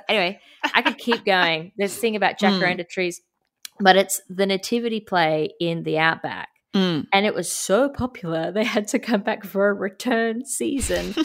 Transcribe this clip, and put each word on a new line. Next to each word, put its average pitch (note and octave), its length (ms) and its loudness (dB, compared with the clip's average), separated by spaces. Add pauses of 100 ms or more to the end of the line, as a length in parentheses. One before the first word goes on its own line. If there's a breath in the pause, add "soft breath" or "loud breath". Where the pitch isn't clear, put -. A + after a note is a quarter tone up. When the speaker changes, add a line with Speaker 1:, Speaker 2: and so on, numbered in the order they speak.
Speaker 1:
anyway, G3 320 0 (360 soft breath)
I B3+ 80 6
could C#4 160 -2
keep A#3 260 -2
going. F3 480 2
Speaker 2:
<laughs> - 40 -20
Speaker 1:
There's G3 200 -4
a - 20 -12
thing A3 160 0
about G3 220 0
Speaker 2:
Mm. F#3+ 220 2
Speaker 1:
jacaranda F3 280 0
trees, F3+ 340 -4 (580)
but F#3+ 160 8
it's F#3+ 340 2
the F#3 160 0
nativity A3 540 -2
play D#3 500 2 (100)
in E3 220 -2
the D#3+ 160 -2
outback. D#3 520 -2 (260)
Speaker 2:
Mm. F3+ 360 0
Speaker 1:
And G3 140 4
it G#3+ 80 0
was - 180 -4
so A#3+ 380 0
popular, E3+ 640 -6
they G#3+ 120 0
had G#3+ 260 -2
to A#3+ 100 0
come A3+ 240 0
back G#3 200 -4
for G3 260 0
a G3+ 40 2
return A3+ 720 -4
season G3+ 680 -4 (120)